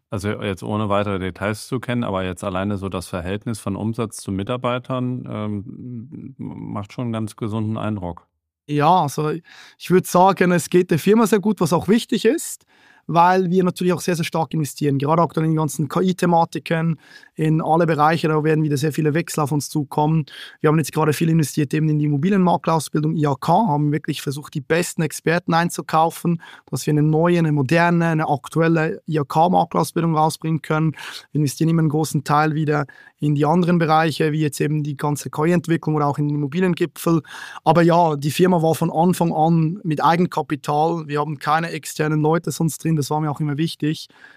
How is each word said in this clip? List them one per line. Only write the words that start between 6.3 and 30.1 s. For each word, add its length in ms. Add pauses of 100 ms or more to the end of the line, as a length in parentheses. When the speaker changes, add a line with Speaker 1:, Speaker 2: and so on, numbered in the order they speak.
Speaker 1:
macht 540
schon 100
einen 100
ganz 220
gesunden 420
Eindruck. 480 (400)
Speaker 2:
Ja, 360
also 280
ich 640
würd 160
sagen, 440
es 200
geht 180
der 80
Firma 300
sehr 120
gut, 220
was 120
auch 140
wichtig 380
ist, 400 (420)
weil 440
wir 120
natürlich 300
auch 80
sehr, 140
sehr 100
stark 300
investieren. 420
Gerade 240
aktuell 240
in 60
die 60
ganzen 300
K-I-Thematiken, 1120 (360)
in 260
alle 240
Bereiche, 440
da 140
werden 200
wieder 140
sehr 160
viele 200
Wechsel 280
auf 100
uns 180
zukommen. 560 (360)
Wir 80
haben 100
jetzt 140
gerade 200
viel 160
investiert 440
eben 160
in 100
die 60
Immobilienmaklerausbildung 1080
I 120
A 80
K, 320
haben 240
wirklich 320
versucht, 320
die 60
besten 420
Experten 500
einzukaufen, 880 (240)
dass 220
wir 60
eine 100
neue, 340
eine 140
moderne, 560
eine 220
aktuelle 800
I-A-K-Maklerausbildung 1080